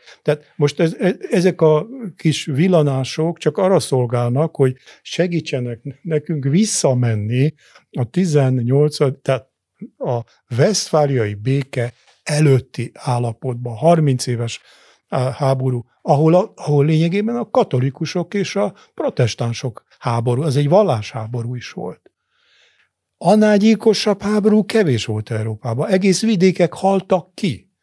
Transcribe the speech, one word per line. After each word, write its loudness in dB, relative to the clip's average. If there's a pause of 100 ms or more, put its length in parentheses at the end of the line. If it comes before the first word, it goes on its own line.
(220)
Tehát -4
most 0
ez, 0
e-, 0 (140)
ezek 2
a 4 (300)
kis -2
villanások 0
csak -2
arra 2
szolgálnak, 0
hogy 2 (260)
segítsenek -4 (220)
nekünk -4
visszamenni 0 (360)
a -4
tizennyolcadik, 0
tehát -4 (500)
a -4 (320)
vesztfáliai 0
béke -4 (300)
előtti 0
állapotba, -6
harminc 2
éves, -4 (480)
á, -2
háború, -2 (180)
ahol 4
a, 2
ahol 0
lényegében 0
a -8
katolikusok -2
és -4
a -2 (200)
protestánsok -4 (140)
háború, -2
az -2
egy 2
vallásháború 0
is -12
volt. -14 (1080)
Annál 4
gyilkosabb 2
háború 2
kevés 0
volt -6
Európában. -4
Egész 2
vidékek 2
haltak -2
ki. -6 (120)